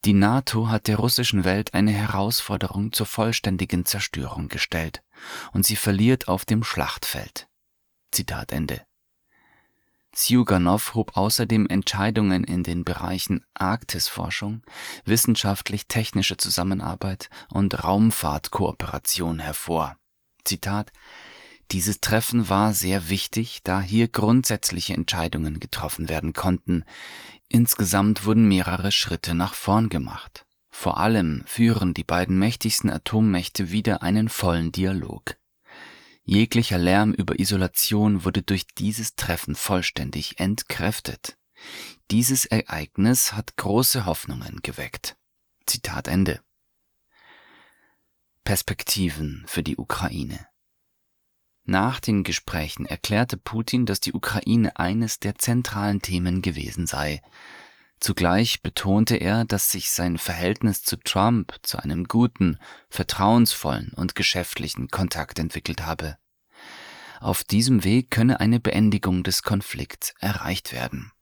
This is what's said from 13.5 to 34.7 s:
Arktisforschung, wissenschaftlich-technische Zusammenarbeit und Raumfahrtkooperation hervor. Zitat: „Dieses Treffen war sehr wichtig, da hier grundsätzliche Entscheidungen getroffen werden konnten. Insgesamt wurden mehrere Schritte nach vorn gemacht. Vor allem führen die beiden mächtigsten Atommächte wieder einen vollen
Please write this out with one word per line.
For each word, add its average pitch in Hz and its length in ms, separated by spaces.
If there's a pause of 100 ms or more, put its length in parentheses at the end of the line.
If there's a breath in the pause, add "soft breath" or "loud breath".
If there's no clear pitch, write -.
Arktisforschung, - 1080 (420 loud breath)
wissenschaftlich-technische 107 1300
Zusammenarbeit 95 880 (220 loud breath)
und 98 340
Raumfahrtkooperation 85 1600
hervor. 76 560 (480)
Zitat: 101 480 (800 loud breath)
„Dieses 95 300
Treffen 113 500
war 101 240
sehr 92 340
wichtig, 107 540
da 92 180
hier 110 280
grundsätzliche 107 840
Entscheidungen 82 680
getroffen - 480
werden 80 260
konnten. 90 500 (640 loud breath)
Insgesamt 104 800
wurden 110 220
mehrere 92 440
Schritte - 420
nach 85 200
vorn 110 340
gemacht. - 560 (240)
Vor - 300
allem 87 480
führen 107 480
die 82 100
beiden 90 340
mächtigsten 110 520
Atommächte 98 800
wieder 104 320
einen 104 260
vollen 85 440